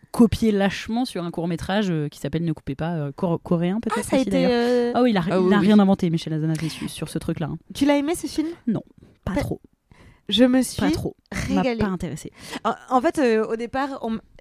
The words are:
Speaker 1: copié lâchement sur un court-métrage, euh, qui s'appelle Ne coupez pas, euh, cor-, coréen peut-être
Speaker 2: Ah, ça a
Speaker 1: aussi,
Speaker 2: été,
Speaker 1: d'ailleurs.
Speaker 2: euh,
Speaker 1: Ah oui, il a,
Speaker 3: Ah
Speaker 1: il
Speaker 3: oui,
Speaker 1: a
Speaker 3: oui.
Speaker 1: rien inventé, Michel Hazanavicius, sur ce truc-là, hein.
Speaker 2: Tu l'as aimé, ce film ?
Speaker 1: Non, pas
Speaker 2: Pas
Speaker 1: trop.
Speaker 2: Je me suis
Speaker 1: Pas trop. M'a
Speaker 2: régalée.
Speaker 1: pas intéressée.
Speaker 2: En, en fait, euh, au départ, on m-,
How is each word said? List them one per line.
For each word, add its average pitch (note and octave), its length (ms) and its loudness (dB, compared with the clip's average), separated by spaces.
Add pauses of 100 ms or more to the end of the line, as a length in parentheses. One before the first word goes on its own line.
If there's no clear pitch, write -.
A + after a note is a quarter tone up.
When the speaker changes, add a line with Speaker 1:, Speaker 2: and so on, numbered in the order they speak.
(120)
Speaker 1:
copié A3+ 400 4
lâchement G3+ 520 0
sur F3+ 200 -8
un E3+ 60 -6
court-métrage, F3+ 600 -2
euh, D#3 180 -2
qui - 100 -14
s'appelle D#3+ 260 -4
Ne E3 80 0
coupez - 220 -6
pas, D#3+ 200 -4
euh, C#3+ 200 -6
cor-, E3+ 280 -2
coréen F3+ 380 0
peut-être D#4+ 200 -2
Speaker 2:
Ah, - 20 -6
ça - 140 0
a - 40 6
Speaker 1:
aussi, C4 80 0
Speaker 2:
été, - 20 -4
Speaker 1:
d'ailleurs. C4 220 2
Speaker 2:
euh, A#3+ 420 2
Speaker 1:
Ah A#3+ 80 4
oui, B3+ 80 6
il G#3 60 2
a, F#3 40 2 (100)
Speaker 3:
Ah F3 80 2
Speaker 1:
il F#3 80 4
Speaker 3:
oui, F#3+ 80 6
Speaker 1:
a G#3 60 4
Speaker 3:
oui. E3+ 60 4
Speaker 1:
rien G#3+ 120 8
inventé, F#3+ 320 4
Michel D#3+ 220 -4
Hazanavicius, D#3 600 -4
sur - 160 -10
ce - 100 -8
truc-là, D#3+ 340 -6
hein. D#3+ 60 -8 (160)
Speaker 2:
Tu - 100 0
l'as C#4+ 120 4
aimé, C#4+ 180 0
ce D#4+ 120 -10
film ? D4+ 220 -4 (180)
Speaker 1:
Non, G#3 160 -2 (420)
pas F#3 100 -4
Speaker 2:
Pas C#4+ 60 0
Speaker 1:
trop. - 200 -6 (680)
Speaker 2:
Je G#3+ 160 6
me C4 180 4
suis - 180 -6
Speaker 1:
Pas G#3 120 0
trop. - 240 -6 (340)
M'a F#3+ 120 2
Speaker 2:
régalée. A#3 180 -2
Speaker 1:
pas G#3+ 60 0
intéressée. E3+ 460 -6 (320)
Speaker 2:
En, A3 80 0 (180)
en B3+ 100 4
fait, E4 180 0
euh, A3+ 280 2
au A3+ 100 -4
départ, C4 460 -6
on A3+ 120 -4
m-, A3 60 -6 (200)